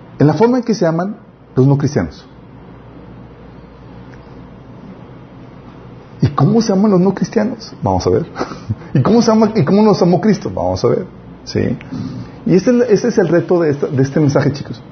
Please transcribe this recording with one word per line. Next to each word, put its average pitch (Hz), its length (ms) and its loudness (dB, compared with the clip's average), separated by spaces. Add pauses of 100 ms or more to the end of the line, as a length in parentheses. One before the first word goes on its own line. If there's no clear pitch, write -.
(180)
en 135 80 4
la 160 80 4
forma 240 240 4
en 240 60 -4
que 220 100 0
se 175 120 -2
aman 175 300 -2 (380)
los 131 120 4
no 143 120 4
cristianos. 110 460 -4 (4000)
¿Y - 80 2
cómo 202 320 2
se 220 120 0
aman 202 180 2
los 185 100 4
no 190 140 2
cristianos? - 580 -4 (100)
Vamos 95 240 0
a 92 40 2
ver. - 160 0 (340)
<laughs> - 340 -8
¿Y 135 80 2
cómo 214 200 4
se 226 80 2
ama, 220 240 2
y 190 100 2
cómo 196 180 2
nos 208 200 4
amó 175 180 4
Cristo? 196 320 0
Vamos 92 320 -4
a 120 40 6
ver. 185 180 0 (380)
¿Sí? - 320 -2 (720)
Y - 80 2
ese - 20 6
es 190 120 2
el, 240 140 4
ese 208 260 2
es 220 100 0
el 185 100 2
reto 170 320 2
de 156 100 2
esta, 143 160 -2
de 135 160 0
este 139 180 0
mensaje, 143 320 2
chicos. - 400 -10